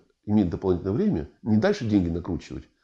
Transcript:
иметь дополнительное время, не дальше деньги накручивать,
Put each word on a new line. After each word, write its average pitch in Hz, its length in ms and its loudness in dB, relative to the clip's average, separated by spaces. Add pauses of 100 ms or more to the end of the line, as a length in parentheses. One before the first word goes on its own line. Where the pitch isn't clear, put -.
(260)
иметь 104 240 2
дополнительное 92 440 -2
время, 147 380 -2 (100)
не 110 160 2
дальше 160 320 0
деньги 98 200 4
накручивать, 82 600 -6 (140)